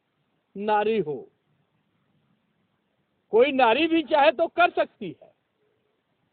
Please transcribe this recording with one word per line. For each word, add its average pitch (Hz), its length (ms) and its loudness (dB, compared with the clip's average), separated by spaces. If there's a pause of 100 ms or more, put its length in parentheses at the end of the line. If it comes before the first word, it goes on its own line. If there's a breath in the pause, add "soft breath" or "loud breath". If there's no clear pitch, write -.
(560)
नारी 214 440 -2
हो। 151 280 -8 (2000)
कोई 254 180 4
नारी 262 360 2
भी 330 160 0
चाहे 294 280 2
तो 330 180 -2
कर 349 220 0
सकती 285 420 -6
है, - 140 -20 (1080)